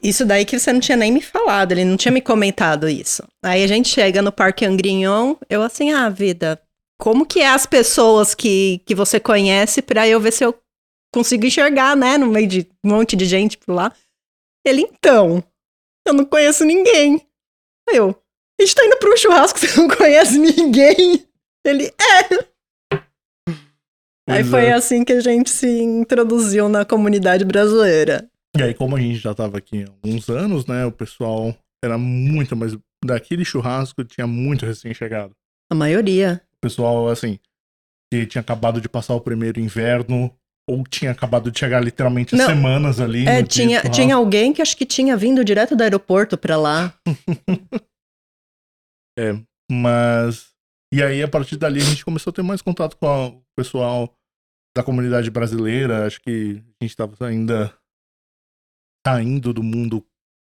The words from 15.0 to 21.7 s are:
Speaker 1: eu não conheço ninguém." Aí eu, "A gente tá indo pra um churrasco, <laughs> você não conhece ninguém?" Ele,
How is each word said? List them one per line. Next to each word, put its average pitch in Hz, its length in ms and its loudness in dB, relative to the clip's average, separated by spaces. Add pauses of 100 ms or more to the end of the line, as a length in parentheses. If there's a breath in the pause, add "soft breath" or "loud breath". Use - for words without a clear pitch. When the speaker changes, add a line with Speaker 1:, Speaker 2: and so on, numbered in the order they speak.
Speaker 1:
eu 302 60 4
não 277 100 4
conheço 302 400 2
ninguém." 311 560 4 (680)
Aí 466 80 2
eu, 220 120 4 (500)
"A 403 40 4
gente 381 120 2
tá 508 100 4
indo 415 140 4
pra 415 120 4
um 480 60 6
churrasco, 349 400 4
<laughs> - 0 -
você - 180 -2
não 330 120 6
conhece 294 500 6
ninguém?" 311 920 4 (380)
Ele, 285 220 0